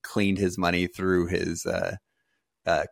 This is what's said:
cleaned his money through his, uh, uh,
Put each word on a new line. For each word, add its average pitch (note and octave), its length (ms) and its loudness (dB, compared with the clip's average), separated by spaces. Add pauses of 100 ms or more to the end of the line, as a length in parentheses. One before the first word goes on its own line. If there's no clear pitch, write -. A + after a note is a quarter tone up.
cleaned G2 360 0
his F#2 200 0
money F2+ 280 2
through F2+ 420 0
his, F2 380 -2
uh, - 300 -2 (680)
uh, D#2 280 2